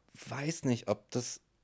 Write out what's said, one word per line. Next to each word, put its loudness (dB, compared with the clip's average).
weiß -2
nicht, 2
ob 0
das, -2